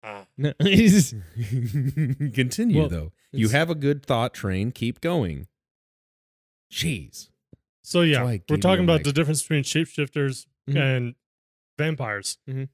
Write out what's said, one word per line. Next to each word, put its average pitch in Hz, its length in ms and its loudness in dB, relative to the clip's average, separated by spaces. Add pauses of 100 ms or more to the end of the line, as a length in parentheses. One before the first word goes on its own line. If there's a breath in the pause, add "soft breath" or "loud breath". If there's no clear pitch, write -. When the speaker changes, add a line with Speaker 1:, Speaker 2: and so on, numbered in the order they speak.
Speaker 1:
Ah. 107 220 -14 (140)
Speaker 2:
No. 143 140 -2
<laughs> - 60 -14
Speaker 3:
<laughs> - 20 -8
Continue, 135 2250 2
Speaker 2:
Well, 85 80 2
Speaker 3:
though. 80 240 -6 (200)
You 110 140 0
Speaker 2:
it's 107 60 2
Speaker 3:
have 160 180 2
a 165 40 -2
good 143 320 -2
thought 120 260 0
train. 98 400 -2
Keep - 280 -6
going. 117 480 -2 (1200)
Jeez. 127 560 -6 (540)
Speaker 1:
So, 175 200 0
yeah, 151 160 4
Speaker 3:
That's 120 40 2
why - 0 -
I 123 100 0
Speaker 1:
we're 101 60 -4
Speaker 3:
gave - 120 -12
you 151 120 2
Speaker 1:
talking 185 180 4
Speaker 3:
a 180 40 2
Speaker 1:
about 170 160 4
Speaker 3:
mic. 131 40 -10
Speaker 1:
the 143 80 0
difference 151 300 0
between 147 220 0
shapeshifters 147 840 -4 (220)
Speaker 2:
Mm-hmm. 139 100 0
Speaker 1:
and 127 360 0 (640)
vampires. 135 580 -4 (120)
Speaker 2:
Mm-hmm. 135 260 -6